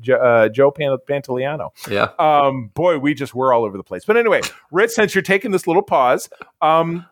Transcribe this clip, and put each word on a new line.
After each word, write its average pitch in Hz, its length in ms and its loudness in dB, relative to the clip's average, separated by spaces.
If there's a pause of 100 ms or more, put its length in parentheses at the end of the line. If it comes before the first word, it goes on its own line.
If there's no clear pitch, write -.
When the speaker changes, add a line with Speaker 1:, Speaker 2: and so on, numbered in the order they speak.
Speaker 1:
Jo-, 123 160 2
uh, 117 320 4
Joe 139 200 2
Pan-, 139 280 -4 (120)
Pantoliano. 135 600 -6 (200)
Speaker 2:
Yeah. 107 200 -2 (100)
Speaker 1:
Um, 143 540 0
boy, 170 240 0
we 143 160 -2
just 131 200 -8
were 131 200 0
all 117 100 2
over 101 140 -6
the 95 80 -14
place. 90 180 -12
But 214 140 0
anyway, 208 240 2 (280)
Rich, 214 220 0
since 214 240 0
you're 190 60 2
taking 196 300 -2
this 185 140 -2
little 175 160 2
pause, 139 460 0 (340)
um, 165 500 0